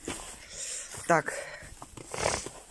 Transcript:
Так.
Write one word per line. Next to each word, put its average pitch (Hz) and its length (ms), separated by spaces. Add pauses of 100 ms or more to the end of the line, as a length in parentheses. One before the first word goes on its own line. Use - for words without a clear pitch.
(1080)
Так. 160 260 (1400)